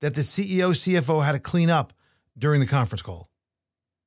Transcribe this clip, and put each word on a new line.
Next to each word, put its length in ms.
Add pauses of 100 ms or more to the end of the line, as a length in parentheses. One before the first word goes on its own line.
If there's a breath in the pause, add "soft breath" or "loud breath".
that 140
the 80
C 360
E 40
O, 100
C 240
F 140
O 100
had 120
to 80
clean 300
up 220 (460)
during 220
the 60
conference 360
call. 280 (760)